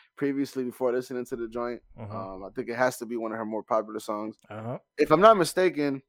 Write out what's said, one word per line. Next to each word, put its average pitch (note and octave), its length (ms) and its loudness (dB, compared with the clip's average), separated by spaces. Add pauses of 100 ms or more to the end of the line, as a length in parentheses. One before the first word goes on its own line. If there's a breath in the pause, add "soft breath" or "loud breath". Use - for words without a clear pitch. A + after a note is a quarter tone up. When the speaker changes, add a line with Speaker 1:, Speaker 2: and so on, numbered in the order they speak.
(160 soft breath)
Speaker 1:
previously C#3 480 -2
before B2 280 -2
listening B2+ 340 -4
to B2 100 -8
the A#2 100 -6
joint. A#2+ 340 -6 (160)
Speaker 2:
Mm-hmm. G#2+ 200 -12
Speaker 1:
Um, F#2+ 260 -10
I F#2+ 80 -12
think A2 180 -8
it A#2 60 -6
has B2+ 220 2
to A#2 100 -10
be A#2 100 -6
one A2+ 140 -4
of A2 80 -4
her A2+ 60 -4
more G#2+ 180 -4
popular A2 380 -2
songs. G#2+ 360 -6 (140)
Speaker 2:
Uh-huh. A2 280 -8 (200)
Speaker 1:
If D3+ 140 4
I'm D#3 80 6
not A3 160 10
mistaken D3 720 2